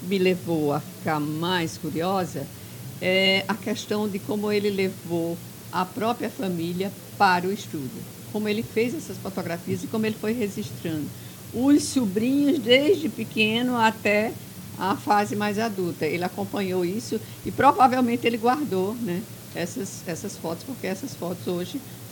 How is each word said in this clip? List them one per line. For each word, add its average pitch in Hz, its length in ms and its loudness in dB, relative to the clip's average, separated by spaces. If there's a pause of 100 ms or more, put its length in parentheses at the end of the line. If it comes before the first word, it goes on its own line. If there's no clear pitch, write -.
me 190 140 2
levou 170 540 2
a 147 80 2
ficar - 400 -2
mais 165 580 -2
curiosa 165 680 -2 (560)
é 190 460 6
a 196 80 2
questão 214 520 -2
de 196 120 -2
como 208 320 -2
ele 208 180 2
levou 170 680 -2 (340)
a 180 120 0
própria 226 460 -2
família 180 600 -2 (260)
para 185 300 6
o 196 40 0
estúdio, 135 500 -6 (300)
como 214 160 -2
ele 208 140 0
fez 233 320 0
essas 269 240 -8
fotografias 180 680 -4
e - 40 -6
como 220 180 0
ele 220 140 0
foi 214 120 0
registrando. 196 760 -4 (480)
Os 285 300 6
sobrinhos, 262 760 4
desde 277 500 6
pequeno 226 680 2
até 220 580 4 (440)
a 190 180 2
fase 208 400 2
mais 208 220 0
adulta, 185 480 0
ele 170 180 0
acompanhou 185 600 0
isso 214 340 -2 (260)
e 202 60 -4
provavelmente 247 760 4
ele 233 100 0
guardou, 214 580 0
né, 214 280 -4 (320)
essas, 175 500 -6
essas 185 320 -6
fotos, 165 260 -6
porque - 220 -8
essas 190 300 -6
fotos 180 320 -6
hoje 180 340 -4 (300)